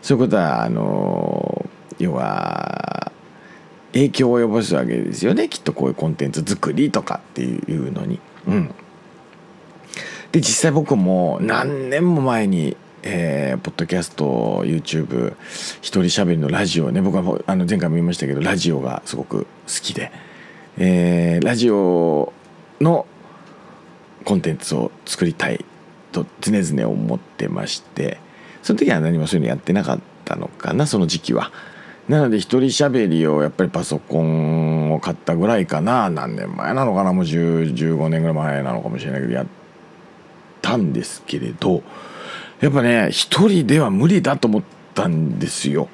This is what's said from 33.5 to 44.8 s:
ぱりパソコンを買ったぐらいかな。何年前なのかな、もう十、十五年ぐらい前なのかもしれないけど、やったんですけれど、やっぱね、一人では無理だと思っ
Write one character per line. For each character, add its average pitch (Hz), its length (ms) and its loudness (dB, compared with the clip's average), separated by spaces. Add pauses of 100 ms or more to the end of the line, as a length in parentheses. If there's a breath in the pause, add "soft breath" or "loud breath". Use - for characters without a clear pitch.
ぱ - 120 0
り 87 60 0
パ - 160 -4
ソ 76 140 -4
コ - 220 -2
ン 80 720 0
を 76 60 0
買 87 140 -6
っ - 20 -4
た - 220 -2
ぐ 90 100 2
ら 113 120 2
い 90 60 0
か 76 140 -2
な。 107 300 2
何 65 260 -6
年 50 220 -8
前 76 160 -4
な 135 100 0
の 113 100 0
か 95 120 2
な、 92 80 2
も 92 80 2
う 87 40 2
十、 82 460 0
十 80 240 0
五 78 140 0
年 80 120 0
ぐ 82 60 0
ら 82 60 0
い - 20 -2
前 73 280 -2
な 64 100 -4
の 58 80 -6
か - 80 -8
も 64 100 -6
し - 60 -10
れ 69 60 -6
な 67 80 -4
い - 20 -4
け 64 60 -4
ど、 58 60 -2
や 64 100 -2
っ - 20 -6 (1160)
た 117 140 -2
ん 92 160 0
で 58 140 -2
す - 200 -14
け - 140 -6
れ 60 140 -8
ど、 - 300 0 (760 loud breath)
や 151 100 4
っ 135 40 0
ぱ 139 80 4
ね、 117 300 4
一 - 360 2
人 180 180 4
で 139 140 6
は 131 100 2
無 104 200 4
理 196 120 4
だ 139 140 2
と 117 140 2
思 107 100 2
っ - 40 -6 (300)